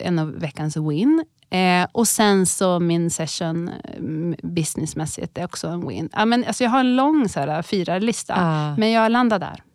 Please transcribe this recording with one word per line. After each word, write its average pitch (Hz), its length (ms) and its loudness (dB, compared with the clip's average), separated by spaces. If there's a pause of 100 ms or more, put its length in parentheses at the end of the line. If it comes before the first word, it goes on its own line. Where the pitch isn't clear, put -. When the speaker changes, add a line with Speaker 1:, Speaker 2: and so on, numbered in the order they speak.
Speaker 1:
en 175 180 0
av 156 140 -2
veckans 165 440 -6
win. 190 480 2 (260)
Eh, 180 420 2
och 233 160 2
sen 196 380 4
så 180 340 2
min 170 300 2
session, 165 600 -4 (260)
mm, 160 460 -4
businessmässigt 160 960 -6
är 175 60 -6
också - 240 -8
en 170 200 -6
win. 156 240 -6
Ja, 214 120 2
men, 240 200 2
alltså, 247 200 -2
jag 233 60 2
har 262 100 4
en 247 160 2
lång 277 320 4
så 165 120 -4
här, 151 220 -2
firarlista. 185 760 -2
Speaker 2:
Ah. 156 380 0
Speaker 1:
Men 220 140 2
jag 226 220 4
landar 233 260 4
där. - 240 -10 (120)